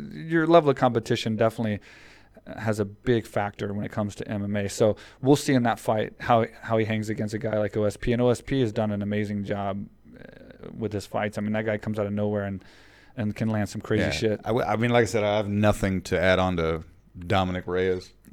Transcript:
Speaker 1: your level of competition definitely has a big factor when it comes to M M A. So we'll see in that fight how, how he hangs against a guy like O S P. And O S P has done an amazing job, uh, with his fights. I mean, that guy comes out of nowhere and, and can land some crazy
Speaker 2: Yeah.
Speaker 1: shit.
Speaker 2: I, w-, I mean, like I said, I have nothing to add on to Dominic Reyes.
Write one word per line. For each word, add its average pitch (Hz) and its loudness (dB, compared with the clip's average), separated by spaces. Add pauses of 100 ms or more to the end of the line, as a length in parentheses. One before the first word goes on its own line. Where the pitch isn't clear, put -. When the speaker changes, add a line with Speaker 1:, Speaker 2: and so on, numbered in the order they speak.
(120)
Speaker 1:
your 160 0
level 165 8
of 135 2
competition 117 0
definitely 110 0 (800)
has 107 -2
a 104 0
big 104 0
factor 104 -6
when 101 -6
it - -10
comes 104 -4
to - -10
M 104 -4
M 101 -4
A. 101 -2
So 107 2 (260)
we'll 139 6
see 143 -2
in 131 4
that 110 0
fight 110 -2
how, 117 4 (160)
how 113 0
he 110 2
hangs 107 -2
against 107 -4
a 110 -6
guy 107 -4
like 104 -2
O 107 2
S 101 0
P. - 0
And 117 0
O 123 4
S 113 0
P 135 -2
has 113 0
done 107 -2
an 101 -2
amazing 104 -2
job, 101 -4 (320)
uh, - -20
with 107 -4
his 101 -6
fights. 107 -4
I 104 -4
mean, 104 -2
that 110 -2
guy 107 0
comes 107 -4
out 104 0
of 101 -4
nowhere 104 0
and, 98 -6 (520)
and 107 -4
can 110 -2
land 104 0
some 110 -10
crazy 107 0
Speaker 2:
Yeah. - 0
Speaker 1:
shit. 104 0
Speaker 2:
I, - -4
w-, 113 0
I 104 0
mean, 117 0
like 120 6
I 113 2
said, 107 0
I 104 2
have 104 0
nothing 101 2
to - 0
add 92 4
on 92 2
to 82 0 (360)
Dominic 92 0
Reyes. 92 0 (200)